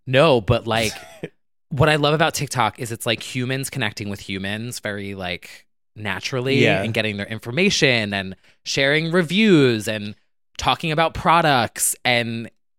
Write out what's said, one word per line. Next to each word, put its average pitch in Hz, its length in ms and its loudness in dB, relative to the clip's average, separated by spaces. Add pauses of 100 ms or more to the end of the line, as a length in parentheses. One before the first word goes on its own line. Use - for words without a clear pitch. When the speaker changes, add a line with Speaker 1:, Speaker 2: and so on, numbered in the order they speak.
Speaker 1:
No, 131 340 4
but, 117 260 0
like, 113 260 0 (400)
Speaker 2:
<laughs> - 360 -20
Speaker 1:
what 151 220 2
I 151 60 4
love 147 180 2
about 123 180 2
TikTok 123 460 -2
is 117 140 -8
it's, - 120 -10
like, 117 180 -2
humans 131 460 -6
connecting 104 400 -6
with 101 120 -8
humans 101 580 -8
very, 101 360 -8
like, 90 520 -10 (280)
naturally 120 680 -2
Speaker 2:
Yeah. 101 200 2
Speaker 1:
and 107 120 -4
getting 110 240 -2
their 101 80 -6
information 120 880 0
and 95 200 -6 (300)
sharing 151 480 0
reviews 156 760 4
and 107 260 -6 (420)
talking 156 340 -2
about 160 220 0
products. 156 800 2 (100)
And 117 460 -2 (280)